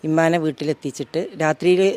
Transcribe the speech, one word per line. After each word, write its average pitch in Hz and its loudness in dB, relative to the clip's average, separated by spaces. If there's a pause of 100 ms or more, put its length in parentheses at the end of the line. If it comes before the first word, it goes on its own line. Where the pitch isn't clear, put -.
ഉമ്മാനെ 165 4
വീട്ടിലെത്തിച്ചിട്ട് 147 -6 (240)
രാത്രിയിൽ 180 2 (140)